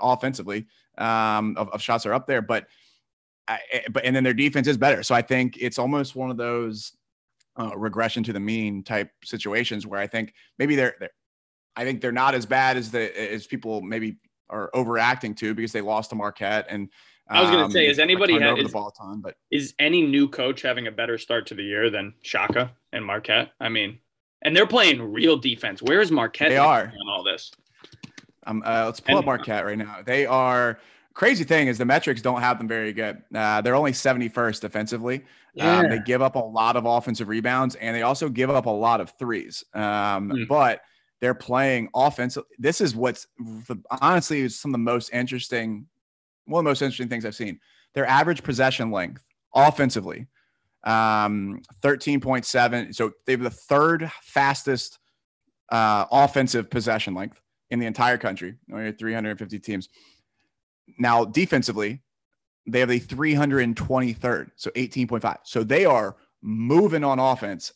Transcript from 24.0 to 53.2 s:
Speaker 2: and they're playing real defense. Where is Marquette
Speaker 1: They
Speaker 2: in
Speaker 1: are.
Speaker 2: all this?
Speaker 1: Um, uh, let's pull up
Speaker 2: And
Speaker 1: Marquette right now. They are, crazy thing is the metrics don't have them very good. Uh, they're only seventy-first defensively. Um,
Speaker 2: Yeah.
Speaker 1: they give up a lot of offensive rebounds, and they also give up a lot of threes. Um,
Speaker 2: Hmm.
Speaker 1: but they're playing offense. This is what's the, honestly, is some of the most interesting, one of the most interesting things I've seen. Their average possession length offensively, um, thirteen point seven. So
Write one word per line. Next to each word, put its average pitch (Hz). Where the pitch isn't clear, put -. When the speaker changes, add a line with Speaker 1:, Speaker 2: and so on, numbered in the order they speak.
Speaker 2:
and 151
they're 202
playing 185
real 151
defense. 117
Where 156
is 170
Marquette 143
Speaker 1:
They 135
Speaker 2:
in 139
Speaker 1:
are. 117
Speaker 2:
all 98
this? 95
Speaker 1:
Um, 110
uh, 113
let's 117
pull 139
up 190
Speaker 2:
And 151
Speaker 1:
Marquette 113
right 104
now. 104
They 131
are, 123
crazy 202
thing 151
is 117
the 123
metrics 135
don't 123
have 123
them 113
very 110
good. 104
Uh, 107
they're 123
only 143
seventy-first 120
defensively. 110
Um, -
Speaker 2:
Yeah. 175
Speaker 1:
they 117
give 123
up 135
a 131
lot 113
of 117
offensive 117
rebounds, 123
and 113
they 117
also 135
give 131
up 131
a 117
lot 110
of 87
threes. 113
Um, 104
Speaker 2:
Hmm. 123
Speaker 1:
but 135
they're 123
playing 127
offense. 127
This 143
is 147
what's 123
the, 113
honestly, 143
is 123
some 143
of 131
the 120
most 117
interesting, 120
one 160
of 160
the 147
most 135
interesting 127
things 117
I've 107
seen. 104
Their 139
average 147
possession 127
length 92
offensively, 131
um, 107
thirteen 143
point 131
seven. 120
So 110